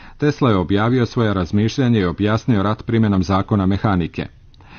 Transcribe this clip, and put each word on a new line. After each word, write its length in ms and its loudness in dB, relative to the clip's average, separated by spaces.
Tesla 340 0
je 60 4
objavio 500 0
svoje 280 -2
razmišljanje 640 0
i 40 2
objasnio 580 0
rat 240 -2
primjenom 360 2
zakona 440 0
mehanike. 600 -2